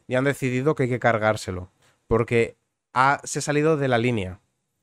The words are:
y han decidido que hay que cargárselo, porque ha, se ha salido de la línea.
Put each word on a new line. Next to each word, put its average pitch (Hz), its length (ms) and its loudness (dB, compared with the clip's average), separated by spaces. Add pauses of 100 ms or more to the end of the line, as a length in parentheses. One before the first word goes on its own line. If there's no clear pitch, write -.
y 120 60 -4
han 131 120 0
decidido 135 500 0
que 139 80 0
hay 120 60 0
que 123 100 -2
cargárselo, 107 720 0 (360)
porque 117 500 0 (360)
ha, 131 300 2
se - 160 -8
ha - 20 -4
salido 151 340 0
de 139 120 -2
la 123 100 4
línea. 110 420 -2 (440)